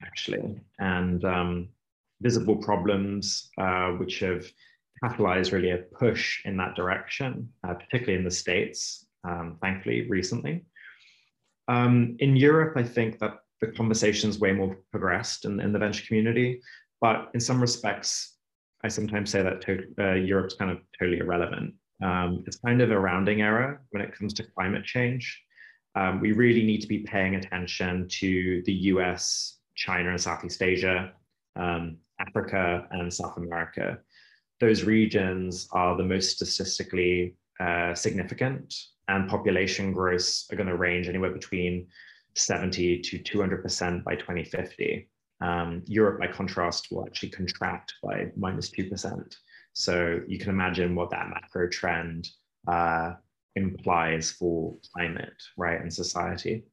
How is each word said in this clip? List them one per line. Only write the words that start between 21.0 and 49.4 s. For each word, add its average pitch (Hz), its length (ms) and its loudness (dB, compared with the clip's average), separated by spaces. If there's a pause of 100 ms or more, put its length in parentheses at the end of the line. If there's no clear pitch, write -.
irrelevant. 87 560 -2 (280)
Um, 90 440 0
it's - 120 -10
kind 120 220 4
of 117 100 6
a 104 80 4
rounding 98 440 2
error 123 480 2
when 101 120 -4
it - 140 -10
comes 104 180 -4
to 107 100 -8
climate 95 400 -2
change. 123 580 -2 (520)
Um, 95 260 0
we 107 120 4
really 113 320 6
need 107 160 2
to - 80 -10
be 104 120 0
paying 95 360 0
attention 90 720 -4 (120)
to 92 460 0
the 101 60 2
U 92 280 2
S, - 580 -2 (180)
China 90 340 -2
and 87 100 -2
Southeast 87 420 -4
Asia, 92 500 2 (420)
um, 85 440 -4 (200)
Africa 92 720 -2
and 87 220 -4
South - 240 -8
America. 85 600 -6 (600)
Those 110 240 4
regions 95 920 2
are 90 240 2
the 92 80 0
most 95 320 0
statistically, 90 1000 0 (240)
uh, 87 340 0
significant, 127 800 -4 (340)
and 98 200 2
population 98 640 0
growths 90 580 0
are - 60 -6
gonna 92 200 -2
range 90 320 0
anywhere 92 240 -2
between 90 540 -4 (480)
seventy 90 640 0
to - 180 -8
two - 220 -2
hundred 95 220 -2
percent 90 420 -2
by 90 100 -4
twenty 87 300 -6
fifty. - 640 -6 (340)
Um, 85 440 -2
Europe, 104 340 4
by 92 80 0
contrast, 90 640 -4
will 90 140 -6
actually - 260 -8
contract - 720 -6
by - 340 -4
minus 95 340 -4
two 95 180 -6
percent. 95 480 -8 (360)